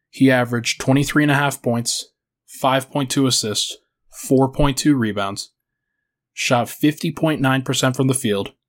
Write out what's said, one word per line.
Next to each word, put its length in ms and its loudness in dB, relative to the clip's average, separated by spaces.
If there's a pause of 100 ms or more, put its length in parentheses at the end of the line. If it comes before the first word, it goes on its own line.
(100)
he 200 4
averaged 500 0
twenty-three 420 0
and 80 2
a 60 2
half 260 -2
points, 440 -4 (400)
five 440 -2
point 200 -4
two 160 2
assists, 500 -2 (340)
four 400 2
point 280 0
two 180 2
rebounds, 560 -4 (800)
shot 380 0
fifty 420 0
point 280 0
nine 220 2
percent 320 -2
from 140 0
the 60 2
field, 400 -2 (140)